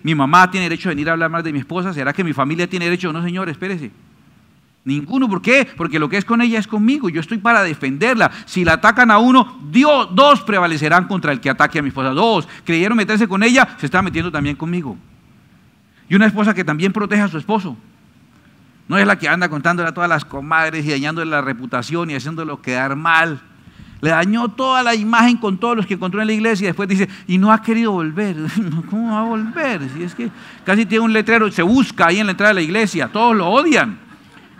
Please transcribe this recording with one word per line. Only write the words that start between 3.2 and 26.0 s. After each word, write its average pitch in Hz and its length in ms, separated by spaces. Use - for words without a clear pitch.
señor, 180 260
espérese. 165 440
Ninguno, 147 440
¿por 190 120
qué? 247 360
Porque 160 240
lo 147 80
que 190 80
es 196 80
con 233 160
ella 226 180
es 214 80
conmigo, 220 420
yo 160 120
estoy 208 180
para 220 240
defenderla. 160 680
Si 185 180
la 165 80
atacan 214 400
a 208 60
uno, 247 420
Dios, 254 420
dos 269 280
prevalecerán 170 640
contra 175 240
el 131 100
que 135 100
ataque 151 280
a 151 40
mi 139 80
esposa, 131 200
dos. 180 380
Creyeron 180 320
meterse 214 320
con 196 160
ella, 247 340
se 151 80
están 180 180
metiendo 165 280
también 143 240
conmigo. 160 400
Y 170 80
una 220 100
esposa 214 260
que 180 120
también 160 280
proteja 208 340
a - 20
su 160 100
esposo. 185 380
No 185 100
es 196 80
la 202 140
que 160 80
anda 175 200
contándole 165 420
a - 40
todas 175 140
las 160 160
comadres 156 600
y 151 60
dañándole 156 400
la 147 120
reputación 131 680
y 147 40
haciéndolo 151 460
quedar 131 360
mal. 160 460
Le 151 100
dañó 208 380
toda 254 340
la 233 120
imagen 226 440
con 202 200
todos 233 180
los 202 100
que 202 80
encontró 180 260